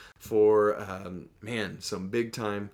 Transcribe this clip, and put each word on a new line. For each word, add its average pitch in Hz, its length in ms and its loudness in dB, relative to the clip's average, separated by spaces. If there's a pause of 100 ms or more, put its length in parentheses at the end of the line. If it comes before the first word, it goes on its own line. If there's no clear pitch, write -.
(180)
for, 107 640 4
um, 95 500 -10 (120)
man, 104 380 -6
some 95 300 -8
big-time 110 640 -4